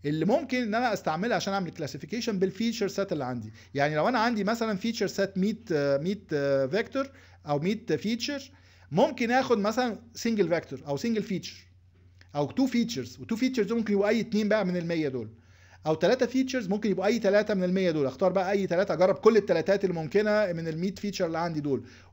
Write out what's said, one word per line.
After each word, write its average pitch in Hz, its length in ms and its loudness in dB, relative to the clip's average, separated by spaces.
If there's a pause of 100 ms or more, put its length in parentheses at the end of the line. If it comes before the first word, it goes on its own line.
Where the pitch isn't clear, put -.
اللي 156 200 0
ممكن 254 380 0
ان 214 120 -2
انا 240 180 0
استعملها 185 440 -2
عشان 190 180 -2
اعمل 185 160 -2
كلاسيفيكيشن 190 680 -6
بالفيتشر 202 500 0
سيت 196 240 -4
اللي 147 120 -2
عندي. 120 280 -8 (220)
يعني 143 220 0
لو 156 120 2
انا 247 100 2
عندي 220 260 0
مثلًا 220 320 -2
فيتشر 226 300 -2
سيت 190 320 -2
مية، 214 200 0 (140)
آه، 143 260 2
مية، 180 220 -4 (120)
آه، 139 340 2
فيكتور 226 440 -2 (380)
او 147 100 0
مية 196 280 -2
فيتشر، 233 640 -4 (400)
ممكن 226 400 2
اخد 254 280 2
مثلًا 220 400 -2 (160)
سنجل 202 340 0
فيكتور 160 380 -4
او 143 100 -2
سنجل 220 260 -2
فيتشر - 440 -8 (720)
او 147 140 0
تو 269 160 0
فيتشرز، 139 540 -2
وتو 131 160 -6
فيتشرز 254 300 2
دول 233 120 0
ممكن 214 140 0
يبقوا 202 160 4
اي 233 120 4
اتنين 208 280 0
بقى 208 180 4
من 180 100 0
المية 170 320 0
دول، 123 200 -6 (580)
او 156 80 2
تلاتة 226 320 2
فيتشرز 254 420 -2
ممكن 208 220 0
يبقوا 185 160 0
اي 226 120 2
تلاتة 208 360 4
من 185 100 0
المية 180 260 2
دول، 151 160 2
اختار 175 260 2
بقى 185 180 0
اي 202 160 2
تلاتة، 185 280 2
اجرب 180 200 4
كل 226 220 6
التلاتات 196 480 2
الممكنه 196 680 0
من 165 160 -6
المية 170 260 -4
فيتشر 190 320 -4
اللي 165 120 -4
عندي 165 220 -4
دول، 139 240 -2 (280)